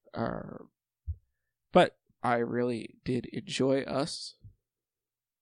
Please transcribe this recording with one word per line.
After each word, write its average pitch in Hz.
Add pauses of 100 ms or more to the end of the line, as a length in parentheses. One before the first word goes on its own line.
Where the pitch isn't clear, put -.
(140)
Uh, - (1040)
but - (260)
I 120
really 120
did 127
enjoy 135
Us. - (1080)